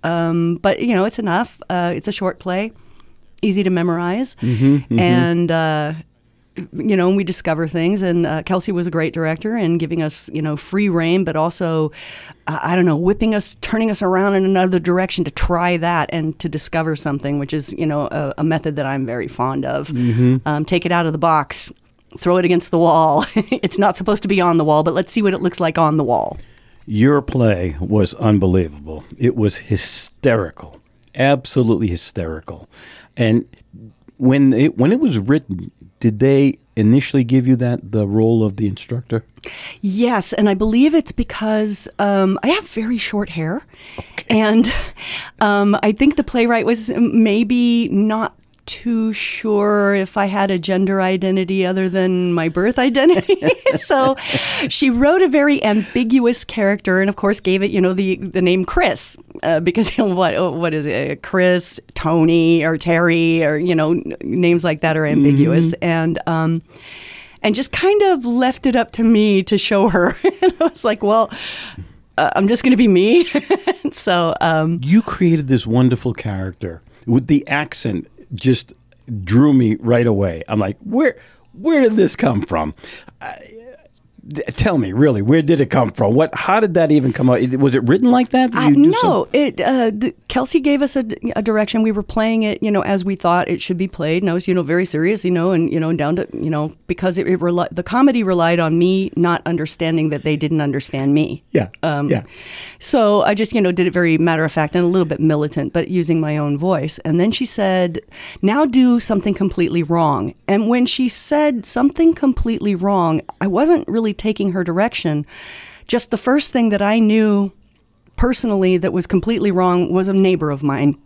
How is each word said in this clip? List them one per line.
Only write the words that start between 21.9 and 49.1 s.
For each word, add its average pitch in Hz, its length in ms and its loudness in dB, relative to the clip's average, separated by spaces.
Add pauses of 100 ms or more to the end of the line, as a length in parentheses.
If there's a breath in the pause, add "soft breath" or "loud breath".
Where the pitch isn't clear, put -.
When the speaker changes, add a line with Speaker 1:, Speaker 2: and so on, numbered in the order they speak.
Speaker 1:
throw 175 180 2
it 180 80 2
against 175 260 2
the 170 80 0
wall. 160 520 4
<laughs> - 40 -18 (160)
It's - 280 -2
not 202 180 2
supposed 202 260 0
to 196 60 -6
be 170 140 2
on 170 160 2
the 151 80 2
wall, 156 160 4
but 165 100 0
let's 180 180 -2
see 220 120 0
what 196 100 2
it 185 80 -4
looks 175 200 -4
like 165 180 -2
on 156 180 2
the 151 80 2
wall. 117 320 -2 (500 soft breath)
Speaker 2:
Your 131 360 4
play 95 580 0
was 95 360 0
unbelievable. 87 880 0 (120)
It 123 180 0
was 107 220 0
hysterical, - 1300 -4 (320)
absolutely 127 720 0
hysterical. 80 840 -8 (480 loud breath)
And 113 300 2 (720)
when 135 340 4
it, 127 240 2
when 139 160 4
it 262 80 2
was 190 180 2
written, 98 520 -2 (280)
did 107 200 0
they 135 400 2 (180)
initially 123 480 2
give 123 220 2
you 131 100 4
that, 120 360 -2
the 107 140 0
role 110 380 2
of 98 120 -2
the 110 120 -2
instructor? 113 560 -6 (560 loud breath)
Speaker 1:
Yes, 208 540 0
and 208 120 2
I 202 60 4
believe 220 420 2
it's 320 180 0
because, 214 760 -4 (100)
um, 196 440 0
I 254 60 0
have 381 200 -2
very 226 300 -4
short 208 320 -6
hair. 165 320 -6 (360 loud breath)
Speaker 2:
Okay. - 300 -16
Speaker 1:
And, 220 420 4 (680 loud breath)
um, 202 420 2
I 208 100 2
think 277 240 2
the 294 80 0
playwright 233 420 0
was 226 280 -2
maybe 233 960 2
not 214 480 -2 (300)
too 220 460 -4